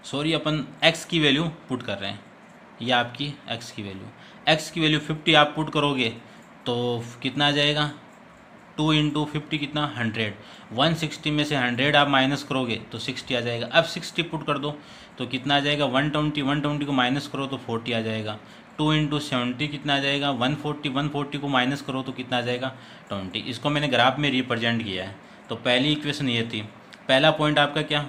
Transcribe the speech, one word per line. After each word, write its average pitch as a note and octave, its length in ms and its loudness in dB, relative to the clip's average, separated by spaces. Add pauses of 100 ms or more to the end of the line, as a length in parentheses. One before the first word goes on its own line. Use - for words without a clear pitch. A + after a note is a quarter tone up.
सॉरी D3 280 -2
अपन D3+ 320 0 (200)
x E3 200 4
की E3+ 140 0
वैल्यू D3 240 6 (260)
पुट A#2+ 140 -2
कर G2+ 140 -4
रहे G2 120 -6
हैं, G#2 100 -10 (640)
ये A#2+ 120 0
आपकी A#2+ 400 0 (180)
x A2+ 200 -10
की G#2+ 120 -10
वैल्यू, G2 240 -10 (420)
x D#3 200 2
की E3+ 120 -4
वैल्यू D3+ 200 4
फिफ्टी D#3 340 0
आप D3 200 8
पुट D3+ 180 -2
करोगे C#3 360 2 (560)
तो A#2+ 380 -2 (200)
कितना C3+ 240 2
आ D3 40 4
जाएगा, D3 400 2 (840)
टू D3+ 160 2
इंटू D3+ 320 2
फिफ्टी D3+ 320 -6
कितना, D3 280 -2 (120)
हंड्रेड। A2 380 -2 (380)
वन D3 220 4
सिक्सटी D#3 360 -4
में D3+ 120 2
से D3 120 0
हंड्रेड B2+ 400 2
आप C#3+ 140 6
माइनस C3+ 340 4
करोगे B2+ 320 -2 (160)
तो A2+ 80 -10
सिक्सटी - 360 -6
आ A#2+ 60 2
जाएगा। A#2 260 -4
अब E3 180 4
सिक्सटी - 380 -6
पुट D#3+ 240 -6
कर D3 100 0
दो C#3+ 180 -4 (420)
तो B2+ 100 -4
कितना C3 280 0
आ C#3+ 40 6
जाएगा, D3 280 2
वन C3+ 220 2
ट्वेंटी, D3+ 320 0
वन C#3 200 2
ट्वेंटी D3 240 0
को C#3+ 80 -4
माइनस C3 340 2
करो C3+ 200 -4
तो C3 100 -6
फ़ोर्टी A#2 360 -4
आ A2+ 80 0
जाएगा। A2 360 -4 (400)
टू D3+ 160 2
इंटू D3+ 280 2
सेवेंटी B2 460 -2
कितना C#3+ 280 -2
आ C#3 40 2
जाएगा, C#3 340 0
वन B2+ 220 0
फ़ोर्टी, D3 340 -4
वन C#3+ 200 -2
फ़ोर्टी C#3+ 280 -4
को C#3+ 120 -4
माइनस C3+ 320 0
करो C3 220 -6
तो C3 80 -8
कितना B2 260 -4
आ A#2+ 40 0
जाएगा, B2 340 -4 (340)
ट्वेंटी। F#2+ 320 -6
इसको B2+ 280 -4
मैंने D3 200 0
ग्राफ B2+ 300 4
में D3 120 2
रिप्रेजेंट A#2 520 0
किया F#2 220 -4
है। G2 100 -12 (340)
तो A#2 80 -4
पहली B2+ 340 2
इक्वेशन D3 380 -2
ये A#2 160 0
थी, A2+ 160 -6 (460)
पहला C#3 260 6
पॉइंट D3+ 260 2
आपका D3 240 2
क्या D3 260 -2